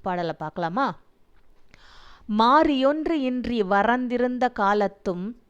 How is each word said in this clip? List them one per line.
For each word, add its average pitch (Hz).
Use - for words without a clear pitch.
பாடலை 175
பார்க்கலாமா? 175
மாறியொன்று 285
இன்றி 247
வரந்திருந்த 240
காலத்தும் 202